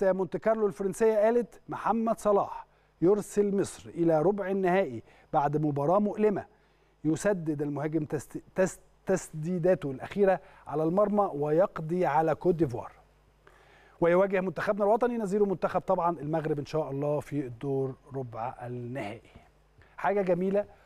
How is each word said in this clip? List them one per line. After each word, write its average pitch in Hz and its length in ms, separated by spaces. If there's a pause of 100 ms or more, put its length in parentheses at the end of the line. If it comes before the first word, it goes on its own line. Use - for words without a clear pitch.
مونت 190 360
كارلو 214 300
الفرنسية 202 500
قالت: 226 520
"محمد 226 500
صلاح - 480 (340)
يرسل 202 580
مصر - 300
إلى 160 320
ربع 196 260
النهائي 185 560 (300)
بعد 147 240
مباراة 151 420
مؤلمة، 202 460 (580)
يسدد 156 580
المهاجم 151 440
تست-، - 360 (140)
تست-، 185 240 (260)
تسديداته 175 840
الأخيرة 190 480 (280)
على 147 160
المرمى 196 500
ويقضي 160 720
على 151 300
كوت 180 200
ديفوار". 139 360 (1120)
ويواجه 185 400
منتخبنا 185 420
الوطني 233 340
نظيره 208 280
منتخب 185 360
طبعا 175 380
المغرب 151 400
إن 139 60
شاء 151 260
الله 143 280
في 139 260
الدور 135 500 (200)
ربع 120 380 (120)
النهائي. 120 560 (760)
حاجة 202 240
جميلة 190 440 (200)